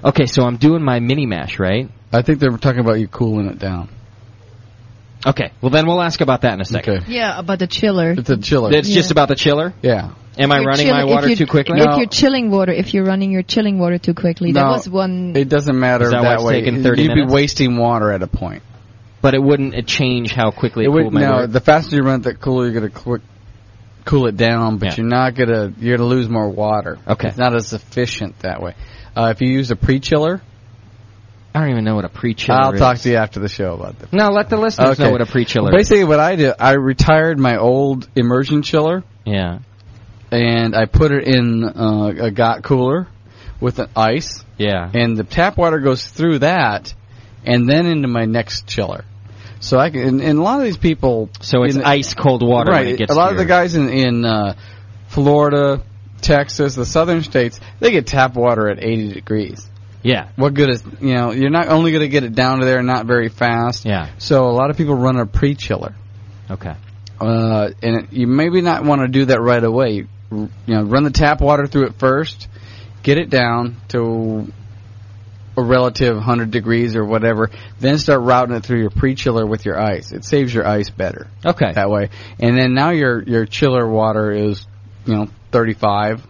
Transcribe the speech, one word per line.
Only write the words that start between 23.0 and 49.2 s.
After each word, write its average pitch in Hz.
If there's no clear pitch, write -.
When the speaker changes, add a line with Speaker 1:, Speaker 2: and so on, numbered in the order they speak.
Speaker 2:
cool 131
it 107
down, 113
but 98
Speaker 1:
Yeah. 82
Speaker 2:
you're 113
not 127
gonna, 113
you're 117
gonna 120
lose 123
more 107
water. 95
Speaker 1:
Okay. 107
Speaker 2:
It's 101
not 123
as 113
efficient 113
that 92
way. 87
Uh, 113
if 95
you 127
use 131
a 110
pre-chiller, 151
Speaker 1:
I 151
don't 151
even 117
know 110
what 104
a -
pre-chiller 123
Speaker 2:
I'll 135
Speaker 1:
is. 98
Speaker 2:
talk 127
to 120
you 120
after 110
the 101
show 92
about 95
that. -
Speaker 1:
No, 208
let 208
the 220
listeners 208
Speaker 2:
Okay. 147
Speaker 1:
know 117
what 120
a 113
pre-chiller 117
Speaker 2:
Well, 180
Speaker 1:
is. 208
Speaker 2:
basically, 208
what 151
I 175
did, 143
I 131
retired 156
my 123
old 131
immersion 135
chiller. 165
Speaker 1:
Yeah. 95
Speaker 2:
And 117
I 110
put 147
it 143
in, 120
uh, 107
a 113
got 117
cooler 143
with 123
an 123
ice. 113
Speaker 1:
Yeah. 95
Speaker 2:
And 117
the 107
tap 180
water 165
goes 131
through 156
that 143
and 120
then 160
into 156
my 117
next 110
chiller. 95